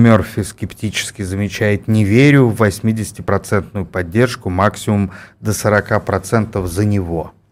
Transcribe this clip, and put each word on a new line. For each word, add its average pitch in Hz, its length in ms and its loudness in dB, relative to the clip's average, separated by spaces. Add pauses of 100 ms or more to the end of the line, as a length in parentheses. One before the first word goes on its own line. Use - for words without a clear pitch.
Мёрфи 110 400 4
скептически - 800 -8
замечает: 101 640 -2
«Не 110 180 2
верю 135 440 6
в 107 80 -2
восьмидесятипроцентную 101 1300 -2
поддержку, 95 640 -2
максимум 101 640 0 (280)
до 107 120 -4
сорока 104 480 0
процентов 98 680 -2
за 87 160 -2
него». 85 480 -2 (200)